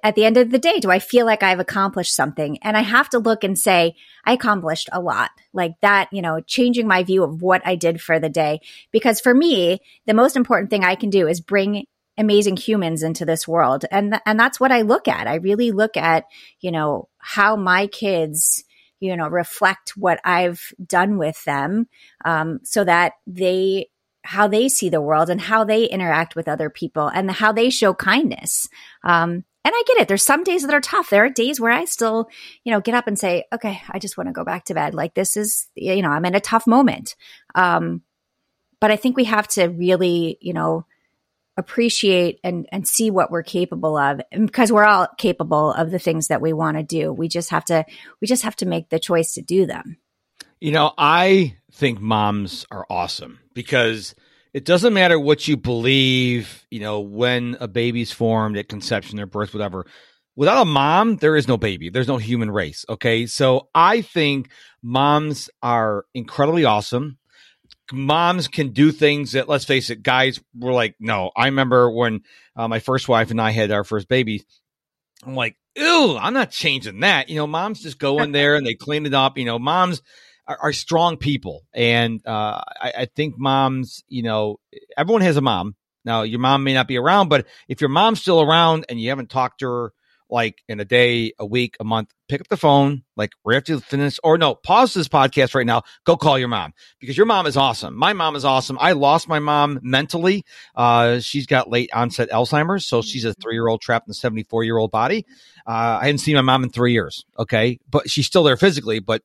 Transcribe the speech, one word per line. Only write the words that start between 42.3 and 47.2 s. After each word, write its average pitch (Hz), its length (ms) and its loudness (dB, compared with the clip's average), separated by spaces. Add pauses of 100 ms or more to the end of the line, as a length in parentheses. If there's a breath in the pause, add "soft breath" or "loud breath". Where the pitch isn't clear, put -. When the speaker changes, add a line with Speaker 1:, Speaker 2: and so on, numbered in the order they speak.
Speaker 1:
and, 180 300 -6
and 185 160 -6
see 220 220 0
what 185 200 2
we're 170 120 -4
capable 160 540 -4
of, 139 240 0 (120)
and 214 140 0
because 233 260 2
we're 208 120 6
all 196 240 4 (100)
capable 160 540 0
of 165 180 -2
the 180 80 -4
things 165 300 -2
that 151 120 0
we 160 140 0
wanna 156 280 -2
do. 156 300 -4
We 160 160 -6